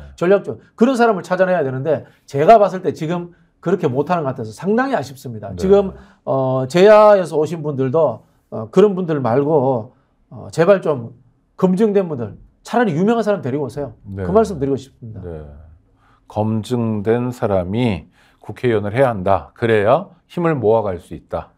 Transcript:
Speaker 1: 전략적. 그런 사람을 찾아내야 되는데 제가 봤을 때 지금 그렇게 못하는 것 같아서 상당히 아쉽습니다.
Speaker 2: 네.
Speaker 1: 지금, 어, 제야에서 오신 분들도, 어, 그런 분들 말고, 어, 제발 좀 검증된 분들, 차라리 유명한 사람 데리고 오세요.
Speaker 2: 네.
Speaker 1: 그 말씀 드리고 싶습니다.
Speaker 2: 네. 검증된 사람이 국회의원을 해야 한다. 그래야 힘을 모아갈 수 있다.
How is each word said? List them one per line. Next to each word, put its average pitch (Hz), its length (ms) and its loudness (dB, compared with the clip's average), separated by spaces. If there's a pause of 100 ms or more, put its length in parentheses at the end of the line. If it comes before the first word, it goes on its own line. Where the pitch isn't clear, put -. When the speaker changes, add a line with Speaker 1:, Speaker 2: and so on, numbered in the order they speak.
(160)
Speaker 1:
전략적. 180 420 0 (160)
그런 247 220 2
사람을 220 260 2
찾아내야 185 420 0
되는데 131 400 -4 (220)
제가 165 320 6
봤을 185 240 0
때 151 100 -4
지금 175 400 -6 (280)
그렇게 175 260 -2
못하는 147 380 -2
것 131 60 -6
같아서 113 220 -10
상당히 226 420 -4
아쉽습니다. 120 560 -10
Speaker 2:
네. 92 60 -12
Speaker 1:
지금, 196 360 2 (320)
어, 131 440 0
제야에서 196 680 6
오신 156 260 -2
분들도, 135 600 -2 (280)
어, 110 200 -10
그런 190 260 4
분들 160 240 -4
말고, 131 720 0 (360)
어, 101 200 -18
제발 180 320 2
좀 123 320 -4 (420)
검증된 185 520 2
분들, 117 280 -10 (280)
차라리 226 280 -2
유명한 214 300 0
사람 202 180 -2
데리고 135 260 -6
오세요. 123 280 -10 (100)
Speaker 2:
네. 98 200 -10
Speaker 1:
그 175 80 -4
말씀 208 260 2
드리고 135 180 -2
싶습니다. 110 460 -14
Speaker 2:
네. 82 200 -12 (840)
검증된 110 1040 -2
사람이 101 760 -2 (340)
국회의원을 104 540 -4
해야 131 160 2
한다. 95 440 -2
그래야 113 540 2 (180)
힘을 165 300 -2
모아갈 107 420 0
수 - 160 -18
있다. 80 440 -12